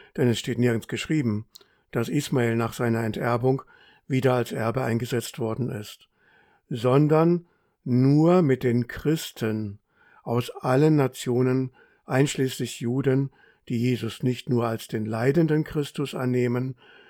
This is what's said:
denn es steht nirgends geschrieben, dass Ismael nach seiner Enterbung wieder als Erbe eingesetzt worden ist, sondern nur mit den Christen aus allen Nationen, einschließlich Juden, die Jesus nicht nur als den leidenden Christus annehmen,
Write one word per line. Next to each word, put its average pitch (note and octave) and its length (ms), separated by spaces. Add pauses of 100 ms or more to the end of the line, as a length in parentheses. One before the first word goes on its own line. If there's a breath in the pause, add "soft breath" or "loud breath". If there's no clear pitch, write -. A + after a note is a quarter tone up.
(160 loud breath)
denn B2+ 120
es A2+ 100
steht A#2 200
nirgends A#2 300
geschrieben, A#2 580 (460 soft breath)
dass A#2 160
Ismael B2 480
nach A2+ 180
seiner A#2 300
Enterbung A#2+ 580 (440 soft breath)
wieder C3 280
als B2 180
Erbe A#2 300
eingesetzt A#2 560
worden A#2 320
ist, - 380 (600 soft breath)
sondern D3+ 760 (380)
nur D3 580
mit C3 220
den A#2+ 220
Christen A2 920 (440 soft breath)
aus A#2+ 280
allen D3+ 460
Nationen, B2+ 760 (320 soft breath)
einschließlich C3+ 760
Juden, C3+ 500 (380 soft breath)
die B2 100
Jesus A#2 440
nicht B2 260
nur A#2+ 180
als A2+ 220
den A2 180
leidenden D3+ 580
Christus C#3+ 500
annehmen, B2 640 (340 loud breath)